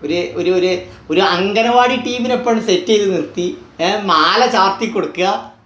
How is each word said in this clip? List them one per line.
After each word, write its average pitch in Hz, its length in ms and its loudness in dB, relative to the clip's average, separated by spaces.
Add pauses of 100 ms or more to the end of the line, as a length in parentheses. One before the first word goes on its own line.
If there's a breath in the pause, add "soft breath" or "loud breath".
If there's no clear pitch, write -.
ഒരു, 165 140 -2 (200)
ഒരു, 175 200 0
ഒരു, 185 120 0 (400 loud breath)
ഒരു 160 100 2 (140)
അംഗനവാടി 233 600 2 (120)
ടീമിനെ 247 320 -2
എപ്പോഴും 233 280 0
സെറ്റ് 185 260 0
ചെയ്ത് 208 200 2
നിർത്തി, 175 340 -4 (380)
ഏ, 180 40 2 (220)
മാല 170 300 4 (140)
ചാർത്തി 196 400 0
കൊടുക്കുക 180 340 -2 (360)